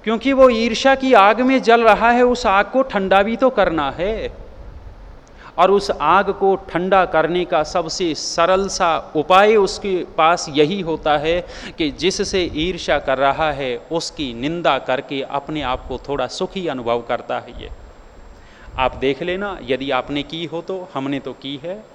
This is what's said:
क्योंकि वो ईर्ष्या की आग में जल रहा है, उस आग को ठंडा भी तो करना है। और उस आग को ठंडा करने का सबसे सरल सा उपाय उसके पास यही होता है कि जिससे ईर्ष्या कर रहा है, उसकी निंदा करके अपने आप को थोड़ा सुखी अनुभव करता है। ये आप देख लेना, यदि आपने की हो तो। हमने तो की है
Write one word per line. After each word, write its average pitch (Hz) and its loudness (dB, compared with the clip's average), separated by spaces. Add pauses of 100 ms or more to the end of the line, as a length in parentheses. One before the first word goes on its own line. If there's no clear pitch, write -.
क्योंकि 233 0
वो 262 8
ईर्ष्या 233 2
की 262 2
आग 208 6
में 254 2
जल 233 6
रहा 226 6
है, 240 4
उस 247 2
आग 202 4
को 262 0
ठंडा 196 2
भी 226 0
तो 254 4
करना 165 0
है। 170 -6 (1300)
और 185 6
उस 196 2
आग 180 2
को 196 2
ठंडा 185 0
करने 165 0
का 165 0
सबसे 160 -4
सरल 185 0
सा 175 -2
उपाय 190 4
उसके 190 0 (140)
पास 165 2
यही 151 2
होता 156 0
है 170 -2 (320)
कि 151 -2
जिससे 185 -2
ईर्ष्या 165 -2
कर 131 -2
रहा 139 0
है, 131 -6 (100)
उसकी 151 -6
निंदा 151 0
करके 135 -4
अपने 143 -6
आप 127 -6
को 123 -8 (100)
थोड़ा 139 -4
सुखी 185 -6
अनुभव 120 -4
करता 120 -6
है। 117 -14
ये - -14 (1080)
आप 127 0
देख 139 -4
लेना, 185 -6
यदि 131 -4
आपने 139 -4
की 165 -10
हो 160 -10
तो। 180 -10
हमने 139 -4
तो 131 -10
की 135 -12
है 202 -12 (100)